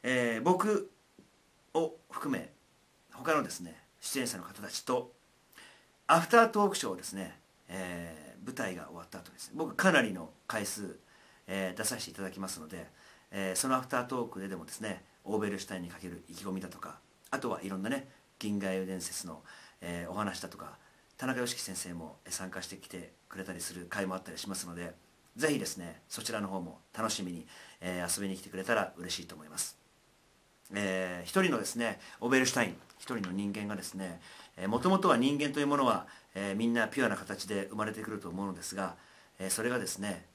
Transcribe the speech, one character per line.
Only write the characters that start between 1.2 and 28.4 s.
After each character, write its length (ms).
を 200
含 240
め 160
他 220
の 80
で 80
す 100
ね、 160
出 200
演 60
者 120
の 60
方 180
た 60
ち 140
と 300
ア 140
フ 80
タ 160
ー 60
ト 160
ー 40
ク 60
シ 100
ョ 40
ー 20
を 40
で 60
す 100
ね、 260
え 760
ー、 40
舞 80
台 200
が 120
終 100
わ 80
っ 40
た 120
後 100
で 80
す 100
ね、 80
僕 180
か 180
な 100
り 100
の 180
回 200
数、 320
え 280
ー、 40
出 60
さ 140
せ 60
て 60
い 40
た 80
だ 80
き 100
ま 80
す 120
の 80
で、 180
え 220
ー、 40
そ 120
の 80
ア 40
フ 80
タ 120
ー 60
ト 180
ー 60
ク 100
で 80
で 80
も 100
で 60
す 80
ね、 240
オ 120
ー 20
ベ 120
ル 80
シ 80
ュ 20
タ 80
イ 20
ン 40
に 60
か 100
け 100
る 200
意 60
気 100
込 80
み 80
だ 80
と 100
か、 200
あ 80
と 120
は 120
い 60
ろ 100
ん 40
な 60
ね、 200
銀 220
河 120
英 80
雄 60
伝 140
説 260
の、 160
え 260
ー、 40
お 40
話 260
だ 80
と 100
か、 180
田 100
中 140
良 60
樹 140
先 160
生 180
も、 220
え 20
ー、 40
参 180
加 100
し 80
て 80
き 120
て 240
く 100
れ 60
た 100
り 60
す 120
る 160
回 160
も 100
あ 40
っ 40
た 100
り 60
し 120
ま 40
す 120
の 80
で、 180
ぜ 160
ひ 60
で 60
す 140
ね、 320
そ 100
ち 120
ら 100
の 60
方 120
も 200
楽 160
し 120
み 100
に、 140
え 240
ー、 160
遊 20
び 60
に 80
来 60